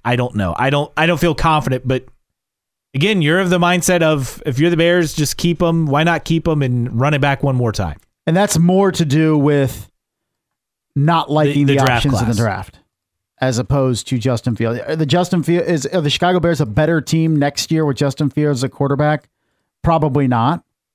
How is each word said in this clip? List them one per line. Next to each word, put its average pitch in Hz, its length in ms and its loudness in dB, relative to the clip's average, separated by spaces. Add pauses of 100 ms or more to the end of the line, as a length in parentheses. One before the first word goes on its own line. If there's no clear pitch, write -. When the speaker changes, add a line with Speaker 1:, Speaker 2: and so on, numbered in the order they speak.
Speaker 1:
I 120 100 0
don't 123 180 -4
know. 95 220 -2
I 135 140 -2
don't, 147 260 -2
I 156 80 0
don't 165 160 0
feel 165 140 2
confident. 139 520 -2
But 127 200 -4 (880)
again, 185 260 2
you're 160 200 2
of 185 100 0
the 180 80 2
mindset 175 420 2
of, 156 460 -2
if 127 120 -4
you're 165 120 2
the 170 80 -2
Bears, 170 340 2
just - 240 -4
keep 175 240 -2
him. 165 240 0
Why 147 180 0
not 165 220 0
keep 165 240 -2
him 151 140 0
and 123 360 -2
run 143 140 2
it 143 80 0
back 139 220 0
one 139 120 0
more 120 160 0
time? 87 300 -6 (260)
Speaker 2:
And 165 80 0
that's 196 240 2
more 185 320 4
to 170 140 -2
do 156 320 2
with 143 560 0 (1040)
not 151 340 0
liking 143 360 2
Speaker 1:
The, 139 80 4
Speaker 2:
the 135 60 2
Speaker 1:
the 131 40 2
draft 127 220 0
Speaker 2:
options 139 80 0
in 117 140 0
the 120 40 0
Speaker 1:
class. 107 60 -2
Speaker 2:
draft 98 400 -4 (600)
as 131 200 0
opposed 131 500 0
to 131 100 -2
Justin 117 380 -2
Fields. 113 240 -2
Uh, 156 160 -4
the 160 80 0
Justin 175 380 0
Field 170 240 0
is, 151 180 -2
are 185 160 -2
the 147 80 0
Chicago 180 320 0
Bears 160 220 0
a 131 40 0
better 151 360 0
team 160 340 0
next 143 340 -2
year 160 140 2
with 143 140 -2
Justin 143 320 0
Fields 147 300 0
as 131 40 -4
a 123 60 -4
quarterback? 147 580 -2 (520)
Probably 147 460 2
not. 123 380 0 (300)